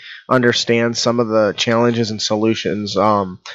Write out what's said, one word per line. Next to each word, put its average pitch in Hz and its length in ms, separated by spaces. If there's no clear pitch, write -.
understand 117 720
some 120 200
of 117 100
the 107 280
challenges 117 540
and 107 100
solutions, 104 760
um, 101 460